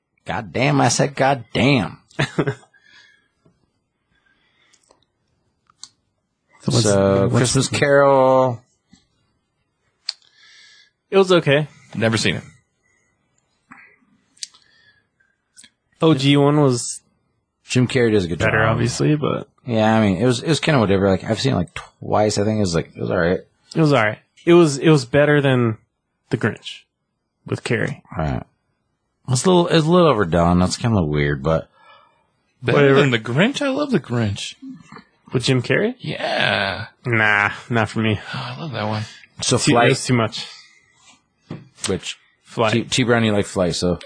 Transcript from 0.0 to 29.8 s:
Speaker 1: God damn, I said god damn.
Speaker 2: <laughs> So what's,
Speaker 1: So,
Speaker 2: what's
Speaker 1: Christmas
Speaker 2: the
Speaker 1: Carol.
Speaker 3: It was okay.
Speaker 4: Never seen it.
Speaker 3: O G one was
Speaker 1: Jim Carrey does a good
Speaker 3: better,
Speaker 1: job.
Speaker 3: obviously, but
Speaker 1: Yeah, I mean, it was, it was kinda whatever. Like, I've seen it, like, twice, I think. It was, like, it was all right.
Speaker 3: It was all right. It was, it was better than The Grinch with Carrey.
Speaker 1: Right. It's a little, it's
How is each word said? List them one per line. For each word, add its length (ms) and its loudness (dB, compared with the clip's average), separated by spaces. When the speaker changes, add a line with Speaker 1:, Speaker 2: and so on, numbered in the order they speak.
Speaker 1:
God 260 -8
damn, 300 0
I 80 2
said 240 -2
god 400 -2
damn. 480 0
Speaker 2:
<laughs> 180 -4
So 120 -4
what's, 120 2
Speaker 1:
So, 440 2
Speaker 2:
what's 80 0
Speaker 1:
Christmas 320 0
Speaker 2:
the 100 -6
Speaker 1:
Carol. 840 4
Speaker 3:
It 60 0
was 160 4
okay. 360 2
Speaker 4:
Never 220 0
seen 200 -2
it. 60 -10
Speaker 3:
O 120 4
G 220 2
one 240 4
was 400 -2
Speaker 1:
Jim 240 0
Carrey 240 0
does 120 2
a 40 -4
good 120 -6
Speaker 3:
better, 180 0
Speaker 1:
job. 140 2
Speaker 3:
obviously, 440 0
but 320 -4
Speaker 1:
Yeah, 320 2
I 100 2
mean, 120 2
it 80 0
was, 160 0
it 60 -8
was 120 0
kinda 200 2
whatever. 280 2
Like, 160 0
I've 160 -4
seen 120 0
it, 40 -2
like, 180 -4
twice, 640 -2
I 60 0
think. 140 -2
It 20 0
was, 140 -2
like, 200 -2
it 60 -14
was 100 -6
all 80 -2
right. 220 0
Speaker 3:
It 60 -2
was 120 4
all 120 2
right. 140 -4
It 100 4
was, 240 4
it 120 2
was 140 4
better 360 2
than 380 0
The 60 -4
Grinch 460 -6
with 180 -8
Carrey. 380 -4
Speaker 1:
Right. 260 -4
It's 160 -2
a 60 2
little, 180 4
it's 180 2